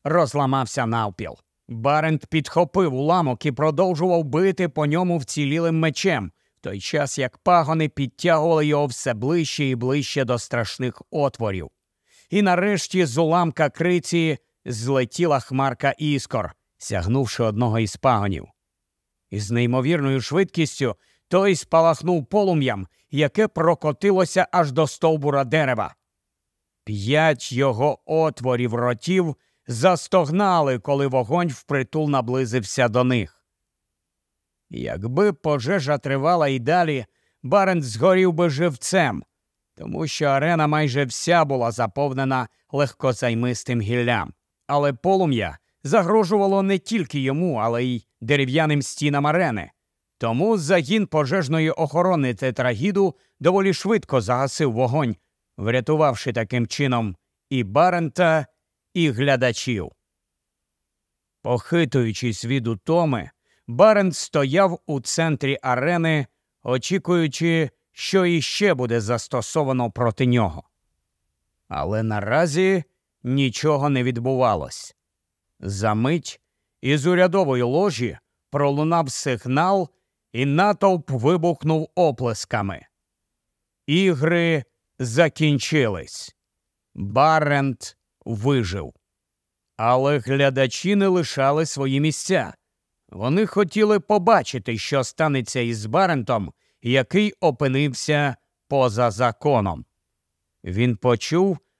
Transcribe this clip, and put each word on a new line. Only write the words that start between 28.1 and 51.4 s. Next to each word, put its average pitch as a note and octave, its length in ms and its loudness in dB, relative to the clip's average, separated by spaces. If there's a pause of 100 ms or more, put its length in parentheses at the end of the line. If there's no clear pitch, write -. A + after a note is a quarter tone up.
ротів C3+ 640 -2 (300)
застогнали, D#3+ 1120 2
коли C#3 280 -2
вогонь C3+ 420 0
впритул D3 640 -4
наблизився B2 760 0
до B2 160 2
них. B2 400 -2 (1300)
Якби G#2 640 -2
пожежа D3 640 -2
тривала D3 500 0
і C3+ 100 0
далі, D3 480 0 (360)
Барент F3+ 420 2
згорів F3 480 4
би E3 180 2
живцем, D3 720 0 (500)
тому - 320 -8
що D3 200 -4
арена D3+ 400 2
майже D3 380 0
вся E3 400 2
була B2+ 260 -2
заповнена C3 800 -2 (240)
легкозаймистим B2 1080 -2
гіллям. A#2+ 520 0 (340)
Але C#3+ 260 0
полум'я C3+ 640 0 (260)
загрожувало G3 800 2
не G3 160 0
тільки E3 420 -4
йому, C#3+ 340 -2
але A#2 300 -2
й B2 220 -4 (140)
дерев'яним C#3+ 640 0
стінам C#3+ 440 -2
арени. D3 440 0 (480)
Тому D#3 400 0
загін F3 480 0
пожежної D#3 640 0